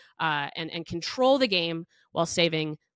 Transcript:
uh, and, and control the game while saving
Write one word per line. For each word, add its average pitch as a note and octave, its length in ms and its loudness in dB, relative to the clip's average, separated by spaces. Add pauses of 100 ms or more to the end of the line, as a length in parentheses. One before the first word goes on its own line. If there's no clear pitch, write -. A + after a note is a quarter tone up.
(200)
uh, D3 360 -2
and, E3 160 -8
and E3+ 140 -10
control B3+ 520 2
the C4 100 2
game E3+ 380 0 (280)
while E3 120 2
saving D#3 520 0 (180)